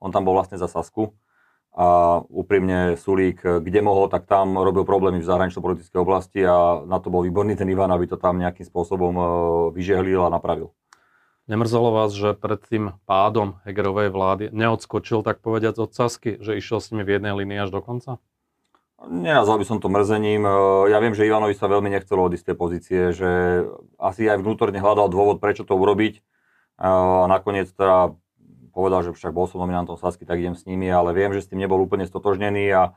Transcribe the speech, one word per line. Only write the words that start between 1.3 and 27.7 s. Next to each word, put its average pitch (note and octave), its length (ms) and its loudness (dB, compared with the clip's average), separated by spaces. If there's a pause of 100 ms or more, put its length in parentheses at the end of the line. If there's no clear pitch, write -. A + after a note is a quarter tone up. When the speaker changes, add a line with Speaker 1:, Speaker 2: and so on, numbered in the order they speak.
Speaker 1:
A F2 440 4 (120)
úprimne F2+ 640 0
Sulík, F#2+ 480 -2
e, F2 160 0
kde F2+ 240 0
mohol, G2 240 2
tak - 160 -2
tam F#2+ 320 2
robil F#2 320 2
problémy F#2+ 320 2
v E2 80 -6
zahranično-politickej F2+ 720 -2
oblasti F#2 400 0
a F2 480 4
na F#2 160 -2
to F2+ 80 -6
bol F2+ 80 2
výborný F#2 320 -2
ten F#2+ 160 -2
Ivan, F#2+ 240 0
aby F2 160 0
to F#2 80 -6
tam F2+ 240 -2
nejakým F2+ 240 -4
spôsobom, F2 480 -2
e, F2+ 100 -2 (540)
vyžehlil F#2 480 0
a E2+ 80 2
napravil. E2 400 -4 (800)
Speaker 2:
Nemrzelo A2+ 400 2
vás, G#2+ 240 0
že G2+ 160 0
pred G#2 320 -6
tým G#2+ 400 -6
pádom G2+ 640 0
Hegerovej G2+ 400 -2
vlády F#2+ 360 -2 (120)
neodskočil, A2 640 -2
tak G#2+ 240 -4
povediac, A2 320 -2
od A2 160 -6
Sasky, A#2+ 480 -4
že G#2 160 -6
išiel G#2 240 -4
s - 160 -10
nimi G#2 80 -4
v G2+ 160 0
jednej G2+ 160 -4
línii G2+ 320 -6
až - 0 -
do G2 160 -8
konca? B2 320 -10 (880)
Speaker 1:
Nenazval C#3+ 560 2
by F#2+ 80 -2
som G#2+ 160 -4
to F#2+ 80 0
mrzením. G#2 560 2
E, G2 40 2 (360)
ja G#2+ 80 6
viem, A2+ 160 2
že G#2+ 160 2
Ivanovi G#2+ 240 2
sa G2+ 160 -2
veľmi G2+ 240 2
nechcelo F#2+ 320 0
odísť F2 160 -2
z - 80 -10
tej F2 80 -4
pozície, F2 440 -4 (120)
že F2+ 180 -2 (680)
asi G#2 320 -2
aj G2 80 0
vnútorne G2+ 400 -2
hľadal G2+ 320 2
dôvod, G2+ 320 2
prečo G2+ 240 -2
to G2 80 2
urobiť. G2+ 400 2
E, - 60 -20 (580)
a F#2 480 2
nakoniec F#2+ 400 0
teda F#2 480 2 (540)